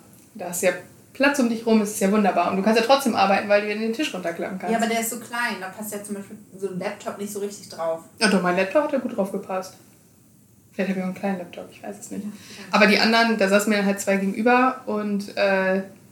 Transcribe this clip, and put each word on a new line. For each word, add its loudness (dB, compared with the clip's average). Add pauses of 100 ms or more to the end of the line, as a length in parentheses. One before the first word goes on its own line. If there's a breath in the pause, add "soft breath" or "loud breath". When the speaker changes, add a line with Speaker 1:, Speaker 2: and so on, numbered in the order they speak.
(340)
Speaker 1:
da -10
ist -6
ja 2 (420)
Platz 2
um 2
dich -4
rum 6
ist -2
es -8
ja 4
wunderbar. 2
Und 0
du 0
kannst 4
ja 2
trotzdem 4
arbeiten, 2
weil 4
du -4
ja -4
den -2
Tisch -4
runterklappen -6
kannst. -4
Speaker 2:
Ja, 0
aber 0
der 0
ist -4
so -8
klein. -6
Da -10
passt -12
ja -8
zum -10
Beispiel -12 (220)
so -6
ein -8
Laptop -8
nicht -8
so -8
richtig -10
drauf. -6 (180)
Speaker 1:
Ja, 4
doch, 2
mein 0
Laptop 2
hat -4
da 0
gut -6
drauf -2
gepasst. -8 (1000)
Vielleicht -4
habe -2
ich -4
auch -4
einen -8
kleinen -4
Laptop, -14
ich -20
weiß -12
es -18
nicht. -8
Speaker 2:
Ja, -8
vielleicht. -10
Speaker 1:
Aber 8
die 6
anderen, 4
da 2
saßen 4
mir 2
dann 2
halt 0
zwei 0
gegenüber 2
und, -4
äh, 2 (300)